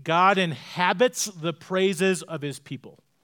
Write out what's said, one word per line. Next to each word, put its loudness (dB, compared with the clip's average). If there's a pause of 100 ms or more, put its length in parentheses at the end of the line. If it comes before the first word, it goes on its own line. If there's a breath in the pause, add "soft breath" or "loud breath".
"God 4
inhabits 0
the -6
praises 0
of -10
his -8
people." -16 (200)